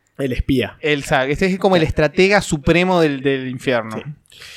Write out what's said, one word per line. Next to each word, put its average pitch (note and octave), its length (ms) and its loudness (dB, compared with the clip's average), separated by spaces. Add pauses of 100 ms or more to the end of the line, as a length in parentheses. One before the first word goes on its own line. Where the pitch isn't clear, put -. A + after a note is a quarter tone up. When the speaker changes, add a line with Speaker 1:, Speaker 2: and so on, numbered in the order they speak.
(160)
Speaker 1:
El C3+ 160 -4
espía. A#2+ 480 -2
Speaker 2:
el, D3 220 -2
sa-, C#3+ 240 0
este D3 200 -2
es F#3 120 -2
como F#3+ 180 2
el E3 60 2
estratega F#3 580 2
supremo F3 600 2
del, C#3+ 200 2
del C3 280 -2
infierno. A#2+ 500 -2
Speaker 1:
Sí. - 400 -14 (180)